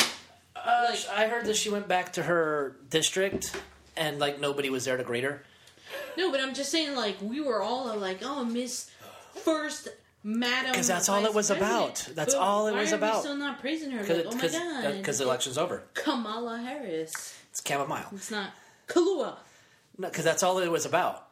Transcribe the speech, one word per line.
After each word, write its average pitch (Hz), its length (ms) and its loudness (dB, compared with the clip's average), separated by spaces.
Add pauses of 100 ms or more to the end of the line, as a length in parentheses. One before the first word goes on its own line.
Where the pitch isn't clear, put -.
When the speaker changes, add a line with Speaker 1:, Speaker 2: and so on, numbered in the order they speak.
(560)
Speaker 1:
Uh, 240 340 2
Speaker 2:
Like 220 80 -2
Speaker 1:
sh-, - 140 -6
I 214 160 2
heard 233 180 -2
that 208 100 2
she 214 140 0
went 202 180 -2
back 180 260 0
to 170 100 -2
her 151 520 2 (140)
district, 190 680 0 (360)
and, 151 240 -2
like, 143 200 0
nobody 139 300 0
was 127 160 -2
there 127 120 2
to 123 60 -2
greet 120 200 -2
her. 143 200 -4 (760)
Speaker 2:
No, 349 140 2
but 269 100 2
I'm 262 120 -2
just 277 180 -4
saying, 311 240 0
like, 208 260 -2
we 226 200 -4
were 240 200 0
all, 240 280 -2
uh, 214 60 -4
like, 190 280 -4
"Oh, 277 200 -4
Miss 240 460 -4 (540)
First 302 440 0 (360)
Madam 247 500 0
Speaker 1:
'Cause 180 140 2
that's 175 200 2
all 202 160 4
it 220 40 4
Speaker 2:
Vice 214 80 2
Speaker 1:
was 208 160 4
about. 196 440 4
Speaker 2:
President." - 200 -8
Speaker 1:
That's 160 180 2
Speaker 2:
But 277 80 2
Speaker 1:
all 202 260 4
it 214 60 2
Speaker 2:
why 240 80 0
Speaker 1:
was - 100 2
Speaker 2:
are 320 60 2
we 185 60 2
Speaker 1:
about. 214 180 2
Speaker 2:
still 285 160 -4
not 285 220 -4
praising 302 320 -4
her? 240 80 -4
Speaker 1:
'Cause 202 100 -4
Speaker 2:
Like, 170 100 4
Speaker 1:
it, 170 80 0
Speaker 2:
"Oh 233 80 -6
my 247 60 -2
Speaker 1:
'cause, - 120 2
Speaker 2:
God." 320 320 -2
Speaker 1:
uh, 147 180 -2
'cause 143 160 -2
the 135 60 0
election's 127 320 0
over. 156 260 -2 (100)
Speaker 2:
Kamala 233 640 -2
Harris. 233 760 -6 (160)
Speaker 1:
It's - 140 -8
chamomile. 143 480 -2
Speaker 2:
It's 196 180 -10
not 202 200 -4 (360)
Kahlua. 339 500 2 (600)
Speaker 1:
No, 180 120 -4
'cause 165 160 -2
that's 160 180 4
all 185 160 6
it 180 100 2
was 160 160 2
about. 143 460 0